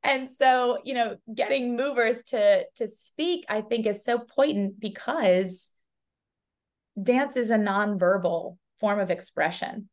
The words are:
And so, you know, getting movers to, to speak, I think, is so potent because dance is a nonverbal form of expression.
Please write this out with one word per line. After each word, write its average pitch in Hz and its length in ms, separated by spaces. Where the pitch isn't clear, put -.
And 262 240
so, 254 560
you 262 100
know, 226 220
getting 247 440
movers 247 480
to, 208 400
to - 120
speak, 339 600
I 214 120
think, 220 260
is 202 180
so 240 140
potent 202 640
because 196 920
dance 254 360
is 240 140
a 226 60
nonverbal 196 1000
form 208 180
of 190 120
expression. - 840